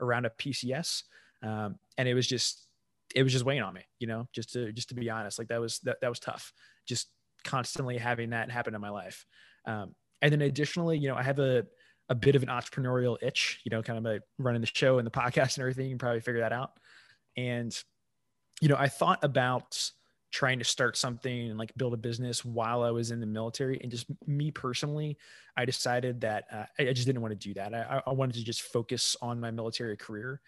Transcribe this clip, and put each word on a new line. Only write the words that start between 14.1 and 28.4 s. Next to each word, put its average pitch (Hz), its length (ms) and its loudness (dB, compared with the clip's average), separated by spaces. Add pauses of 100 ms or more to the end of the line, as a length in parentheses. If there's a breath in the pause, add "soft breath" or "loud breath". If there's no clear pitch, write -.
running 120 240 2
the 113 100 0
show 131 240 6
and 117 100 2
the 113 40 -4
podcast 131 480 2
and - 20 -2
everything. 131 240 -2
You 131 60 -4
can 127 80 -4
probably 120 240 0
figure 117 180 0
that 113 140 2
out. - 240 -6 (580 soft breath)
And, 120 420 -2 (840)
you 156 60 8
know, 139 100 8
I 139 100 4
thought - 340 2
about 127 720 2 (380)
trying 127 280 2
to 117 60 -4
start 120 300 2
something 120 540 -2
and, 107 100 -6
like, 113 200 -6
build 123 160 0
a 117 40 -2
business 117 460 -2
while 117 380 2
I 120 80 4
was 117 200 0
in 117 100 -2
the 113 60 -2
military. 117 560 -2
And 123 80 -6
just 123 160 -6 (200)
me 147 240 0
personally, 147 640 -4 (400 soft breath)
I 123 80 0
decided 123 560 0
that, 107 320 -2
uh, 107 120 -8 (140)
I, 139 100 4
I 135 40 4
just 123 140 0
didn't 127 160 2
wanna 107 120 -2
do 101 200 -8
that. 101 200 -6
I, 117 220 -2 (100)
I, 127 40 0
I - 20 2
wanted 131 220 2
to 117 100 -4